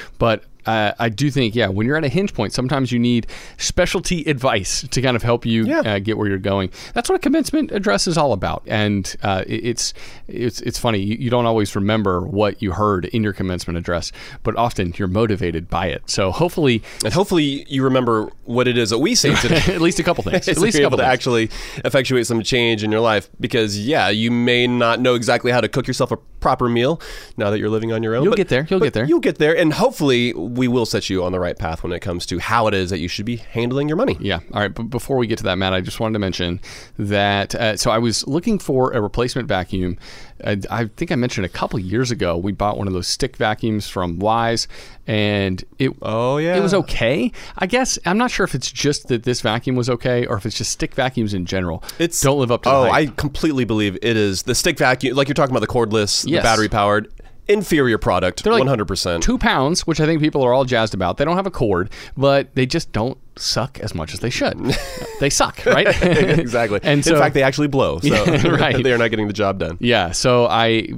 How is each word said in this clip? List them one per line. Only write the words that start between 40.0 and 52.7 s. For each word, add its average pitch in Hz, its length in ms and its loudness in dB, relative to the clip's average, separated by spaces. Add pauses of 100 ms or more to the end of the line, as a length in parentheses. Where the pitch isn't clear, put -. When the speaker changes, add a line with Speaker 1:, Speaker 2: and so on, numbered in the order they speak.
Speaker 1:
Uh, 107 120 -2 (160)
I 113 140 -2
think - 260 -6
I 170 40 0
mentioned 120 300 -2
a 82 40 -4
couple - 300 -6
years 107 300 -2
ago, 90 280 0
we 95 160 -2
bought 101 240 -2
one 101 100 -4
of 95 60 -2
those 87 160 -4
stick - 260 -4
vacuums 107 540 -2
from 90 300 -4
Wise, 113 480 0 (400)
and 104 560 0 (160)
it, 131 120 2 (100)
Speaker 2:
Oh, 120 360 -2
yeah. 165 180 0
Speaker 1:
it 190 60 2
was 190 120 2
okay. 175 580 0 (260)
I 190 80 -2
guess, 240 400 0
I'm 180 120 2
not 240 140 0
sure - 120 0
if 180 120 -2
it's - 160 -6
just 143 360 -2
that 120 160 0
this 120 180 -2
vacuum 120 340 0
was 127 140 0
okay 123 360 0
or 117 120 -2
if - 80 -6
it's 110 120 -6
just - 140 -4
stick - 220 -6
vacuums 123 400 0
in 92 120 -2
general 87 380 -4 (140)
Speaker 2:
It's 170 240 0
Speaker 1:
don't 143 180 4
live 120 120 2
up 117 120 2
to 123 60 2
the 135 60 6